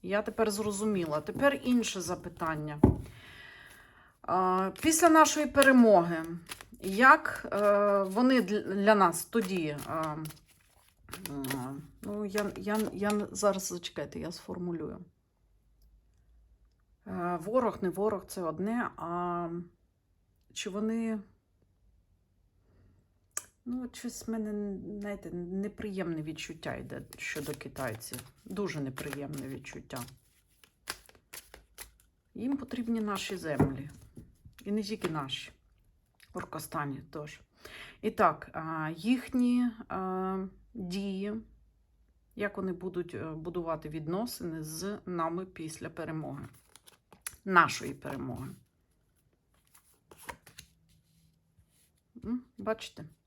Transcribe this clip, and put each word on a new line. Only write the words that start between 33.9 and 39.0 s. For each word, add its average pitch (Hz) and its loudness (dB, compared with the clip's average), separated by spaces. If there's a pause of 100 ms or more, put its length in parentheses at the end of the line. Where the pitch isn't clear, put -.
І 202 -2
не 214 0
тільки 190 -4
наші. 139 -6 (800)
В 180 -8
Оркостані 147 -6 (100)
теж. 147 -12 (640)
І 220 0
так, 180 4
а, 160 -4
їхні, 247 2 (180)